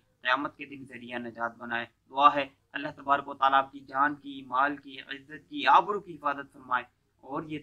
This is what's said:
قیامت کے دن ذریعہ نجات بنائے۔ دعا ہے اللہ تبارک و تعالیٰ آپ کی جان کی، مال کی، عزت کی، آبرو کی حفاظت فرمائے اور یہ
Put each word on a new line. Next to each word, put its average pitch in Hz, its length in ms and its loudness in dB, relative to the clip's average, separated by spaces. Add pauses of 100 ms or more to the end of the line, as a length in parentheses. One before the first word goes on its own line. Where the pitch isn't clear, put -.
(200)
قیامت 135 360 0
کے 147 80 -14
دن 139 240 -16
ذریعہ 120 300 -10
نجات 117 400 -6
بنائے۔ 120 280 -6 (240)
دعا 143 240 6
ہے 139 120 0 (260)
اللہ 143 240 -8
تبارک 139 320 0
و 139 60 -10
تعالیٰ 135 240 4
آپ 135 140 0
کی 139 80 -16
جان 139 340 0
کی، 139 320 -16
مال 139 300 0
کی، 135 240 -18
عزت 139 500 -14
کی، 143 160 -4
آبرو 180 340 6
کی 175 140 -16
حفاظت 143 380 -6
فرمائے 127 320 -4 (360)
اور 139 220 -8
یہ 151 200 -10